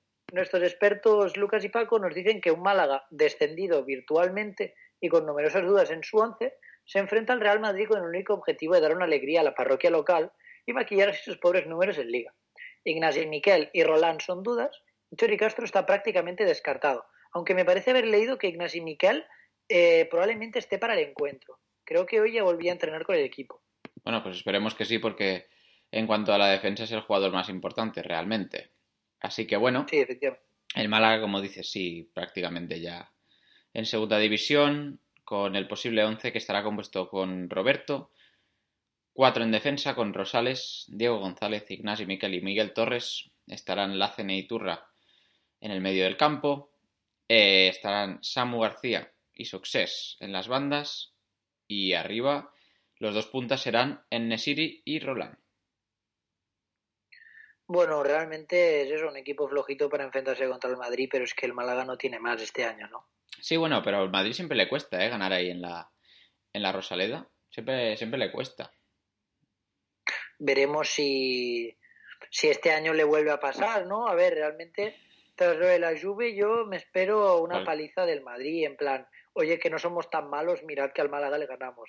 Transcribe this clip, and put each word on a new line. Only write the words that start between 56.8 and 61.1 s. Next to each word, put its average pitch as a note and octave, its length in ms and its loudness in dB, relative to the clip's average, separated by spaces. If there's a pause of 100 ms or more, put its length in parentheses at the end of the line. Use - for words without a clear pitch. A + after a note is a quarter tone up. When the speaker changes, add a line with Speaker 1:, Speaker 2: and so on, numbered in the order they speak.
Speaker 1:
Bueno, D#3+ 360 2
realmente D#3 800 2
es C3+ 80 -2
eso, D#3 180 -2
un C#3 80 -10
equipo C#3 320 -4
flojito C#3 400 -2
para C#3+ 160 -4
enfrentarse C3 420 -4
contra B2+ 240 -6
el B2+ 60 -4
Madrid, B2+ 340 -4